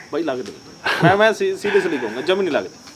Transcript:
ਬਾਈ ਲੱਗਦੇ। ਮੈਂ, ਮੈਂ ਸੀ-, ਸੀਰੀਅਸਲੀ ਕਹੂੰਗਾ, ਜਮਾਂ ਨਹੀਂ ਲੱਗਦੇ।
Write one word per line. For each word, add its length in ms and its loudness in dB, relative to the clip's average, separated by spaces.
ਬਾਈ 100 -4
ਲੱਗਦੇ। 300 -6
ਮੈਂ, 120 6
ਮੈਂ 160 4
ਸੀ-, 240 -2
ਸੀਰੀਅਸਲੀ 420 0
ਕਹੂੰਗਾ, 220 -6
ਜਮਾਂ 220 0
ਨਹੀਂ 120 -2
ਲੱਗਦੇ। 160 -2